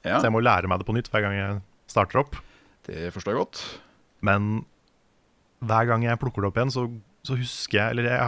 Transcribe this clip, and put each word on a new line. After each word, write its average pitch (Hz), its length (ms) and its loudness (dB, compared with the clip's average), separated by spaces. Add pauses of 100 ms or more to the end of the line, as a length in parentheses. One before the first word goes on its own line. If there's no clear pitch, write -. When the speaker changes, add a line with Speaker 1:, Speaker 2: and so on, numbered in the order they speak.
Speaker 1:
Ja. 90 160 0
Speaker 2:
så - 80 2
jeg 110 80 2
må 110 80 2
lære 98 260 4
meg 92 140 0
det - 60 -14
på 107 80 0
nytt 120 160 -4
hver 107 100 2
gang 101 140 0
jeg 101 240 -2 (260)
starter 107 380 2
opp. - 100 -16 (540)
Speaker 1:
Det 85 260 -6
forstår 101 220 -2
jeg - 20 0
godt. - 220 -4 (600)
Speaker 2:
Men 104 260 2 (1120)
hver 113 240 2
gang 117 180 2
jeg 117 140 0
plukker 117 240 -4
det 98 80 2
opp 101 80 -4
igjen, 127 160 0
så, 127 100 -2 (380)
så 131 160 -4
husker - 400 -2
jeg, 113 160 0
eller 120 160 0
jeg 127 180 2